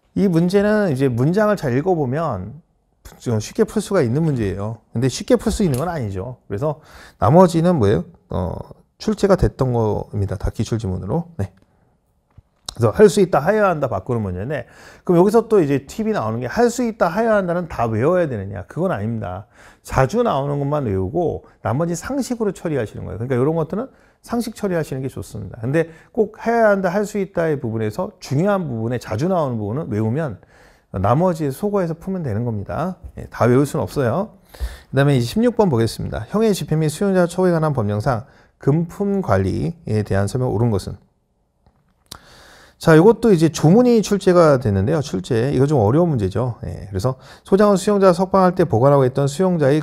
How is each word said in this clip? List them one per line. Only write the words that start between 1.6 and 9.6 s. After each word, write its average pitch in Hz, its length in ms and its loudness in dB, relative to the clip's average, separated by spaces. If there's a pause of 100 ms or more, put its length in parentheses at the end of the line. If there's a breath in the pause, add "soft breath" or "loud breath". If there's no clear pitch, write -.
읽어보면 143 840 -2 (560)
좀 113 200 -2
쉽게 208 260 -2
풀 - 180 -6
수가 196 200 0
있는 127 200 0
문제예요. 110 560 -4 (140)
근데 123 160 0
쉽게 220 280 0
풀 - 160 0
수 - 100 -2
있는 143 160 0
건 165 100 -4
아니죠. 120 500 -8 (100)
그래서 143 320 -6 (380 loud breath)
나머지는 170 580 4
뭐예요? 120 280 2 (260)
어, 87 260 -6 (420)
출제가 196 380 2
됐던 123 380 0